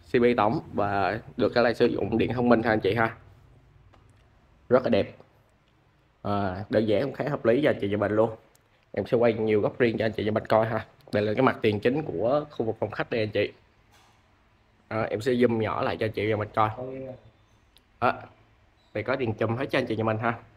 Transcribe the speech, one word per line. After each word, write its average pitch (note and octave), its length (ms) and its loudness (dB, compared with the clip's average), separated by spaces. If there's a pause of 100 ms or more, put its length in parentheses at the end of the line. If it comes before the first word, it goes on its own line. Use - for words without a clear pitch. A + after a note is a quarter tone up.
(120)
C - 40 0
P A#2+ 200 4
tổng A2 240 2 (120)
và G2+ 460 -2 (180)
được G#2 180 0
cái A#2+ 100 4
là A#2 80 2
sử A#2+ 140 2
dụng A2 320 -2
điện A2 140 0
thông A#2+ 160 0
minh A2+ 140 4
ha A2+ 100 2
anh G#2+ 80 2
chị F#2+ 140 0
ha. A2+ 200 0 (1500)
Rất B2+ 160 6
là A#2+ 60 2
đẹp. G2 240 0 (1080)
À, G2+ 480 -2
đơn A2 180 2
giản G#2 140 2
cũng C3+ 100 -4
khá C3 160 -4
hợp C#3+ 160 -6
lý A#2 180 4
cho C#3 80 4
anh G#2 100 0
chị G2+ 140 -2
và - 20 -2
mình G2+ 160 0
luôn. A2 180 2 (640)
Em G#2 140 -4
sẽ B2+ 100 0
quay A#2 160 4
nhiều G#2+ 280 0
góc C3+ 180 -4
riêng A2+ 200 2
cho G#2+ 60 0
anh A2 80 -2
chị G#2 120 -4
và G#2+ 60 -2
mình G#2+ 160 -2
coi A2 200 4
ha. A2+ 200 -6 (260)
Đây G#2 100 2
là G#2+ 120 0
cái B2 80 0
mặt B2 200 2
tiền G#2 180 2
chính C3+ 220 0
của C3+ 480 -2
khu - 160 -6
vực A2 140 -4
phòng G#2+ 100 -4
khách - 200 -8
đây A#2+ 120 -2
anh G#2+ 80 -2
chị. G2+ 220 0 (1400)
Đó, A2 200 -2
em G#2 100 -4
sẽ B2+ 120 0
zoom A#2+ 260 4
nhỏ G#2+ 240 -2
lại A2 140 -2
cho A2 100 -2
anh A2 60 -4
chị G#2 200 -2
và G#2+ 40 0
mình G#2 180 -4
coi. G#2+ 160 2 (1300)
Đó, B2+ 120 2 (840)
đây G#2 100 -4
có B2+ 120 -2
đèn A#2 180 -2
chùm A2+ 220 -2
hết C3 140 -4
cho D3 80 0
anh B2 80 -2
chị A2+ 120 -2
và A2 60 0
mình A2 140 2
ha. A#2 160 0 (220)